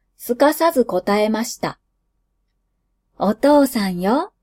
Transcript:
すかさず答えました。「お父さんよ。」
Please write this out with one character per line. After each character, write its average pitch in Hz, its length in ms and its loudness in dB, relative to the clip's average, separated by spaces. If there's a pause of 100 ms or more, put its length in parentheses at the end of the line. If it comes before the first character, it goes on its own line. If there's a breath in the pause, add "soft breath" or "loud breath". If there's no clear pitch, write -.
(180)
す - 180 -6
か 285 180 2
さ 330 180 0
ず 254 140 0
答 202 340 -2
え 214 100 0
ま 220 140 -2
し - 140 -10
た。 - 220 -8 (1400)
「お 196 160 0
父 285 320 4
さ 214 200 -2
ん 180 160 -6
よ。」 262 420 -2